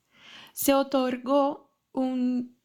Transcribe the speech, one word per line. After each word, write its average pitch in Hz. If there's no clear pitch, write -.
se -
otorgó 269
un 254